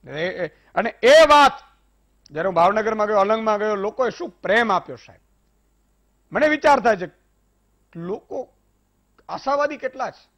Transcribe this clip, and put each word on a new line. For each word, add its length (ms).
એ, 160
એ, 200
અને 560
એ 60
વાત 420
જ્યારે 160
હું 80
ભાવનગરમાં 520
ગયો, 100
અલંગમાં 420
ગયો, 160
લોકોએ 340
શું 200
પ્રેમ 420
આપ્યો, 240
સાહેબ. 260
મને 160
વિચાર 320
થાય 180
છે, 120
લોકો 540
આશાવાદી 480
કેટલા 320
છે. 280